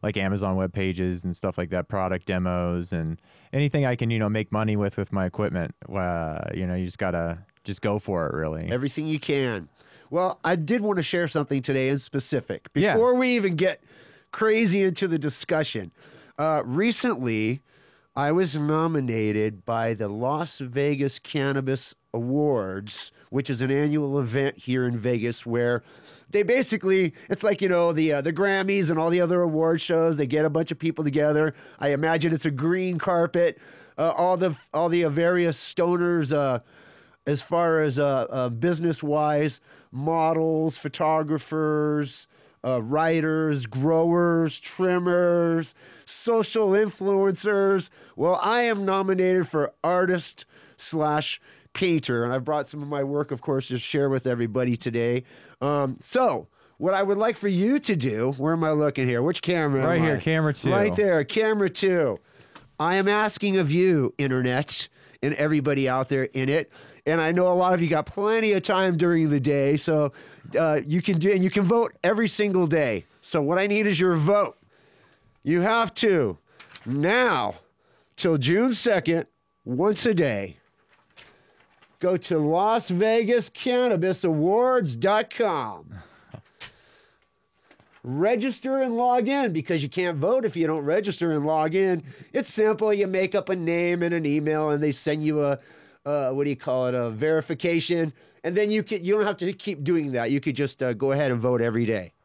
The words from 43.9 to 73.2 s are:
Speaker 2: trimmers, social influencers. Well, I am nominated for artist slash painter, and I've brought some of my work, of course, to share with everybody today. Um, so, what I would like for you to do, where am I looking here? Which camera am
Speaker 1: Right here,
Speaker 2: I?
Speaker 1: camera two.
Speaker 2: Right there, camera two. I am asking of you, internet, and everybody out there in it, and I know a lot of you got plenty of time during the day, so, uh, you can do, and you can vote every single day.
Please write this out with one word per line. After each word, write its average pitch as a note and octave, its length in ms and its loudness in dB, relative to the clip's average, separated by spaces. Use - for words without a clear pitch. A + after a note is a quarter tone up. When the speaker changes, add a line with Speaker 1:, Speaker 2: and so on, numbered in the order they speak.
Speaker 2:
trimmers, F3 1120 2
social A3 680 0
influencers. G3 1160 2
Well, E3+ 260 2
I A#3 200 2
am G#3+ 200 0
nominated F#3+ 640 2
for D3 240 -2
artist F3+ 640 0
slash D3+ 640 -2
painter, C3 520 0
and A#2+ 80 -2
I've C3 100 -2
brought D3 240 -2
some D3+ 140 -12
of C#3+ 80 -10
my C#3+ 120 -2
work, C#3+ 300 -2
of B2+ 100 -6
course, C3+ 280 -2
to B2 80 -4
share C#3 320 0
with C3 180 0
everybody A#2+ 480 0
today. A#2 480 -2
Um, C#3+ 400 -2
so, A#3 480 0
what F#3 160 0
I G3 80 2
would G3 160 0
like A3+ 200 0
for G3+ 100 -4
you G3+ 320 2
to G#3 160 0
do, B2 420 0
where D3 140 0
am E3 140 0
I D#3 60 2
looking D3 360 0
here? A#2+ 140 0
Which E3+ 200 0
camera D3+ 400 0
am D3 60 2
Speaker 1:
Right E3+ 140 2
here, D#3 160 2
Speaker 2:
I? - 20 -2
Speaker 1:
camera D#3+ 340 0
two. - 180 -2
Speaker 2:
Right G3+ 220 2
there, F#3 300 2
camera G#3+ 460 2
two. E3+ 480 2
I E3+ 180 0
am F#3+ 120 2
asking G#3 480 0
of E3 160 2
you, E3+ 460 4
internet, C3 720 0
and C#3+ 120 0
everybody C#3+ 520 0
out B2+ 220 0
there C3+ 140 0
in C3 260 -4
it, D3+ 220 0
and D#3+ 160 2
I D#3+ 100 0
know F3+ 160 2
a F3+ 80 4
lot F3+ 180 4
of F3 80 2
you E3+ 60 2
got D#3 180 0
plenty G#3+ 460 0
of F#3+ 120 2
time F#3+ 340 2
during E3 320 4
the C#3+ 100 2
day, C#3+ 380 2
so, D3+ 340 2
uh, D#3 280 2
you D#3+ 160 0
can F#3+ 180 0
do, F#3 120 2
and F#3+ 120 4
you F#3 60 4
can G3+ 140 0
vote A#3 300 2
every G#3+ 240 2
single F#3 400 2
day. C#3+ 380 0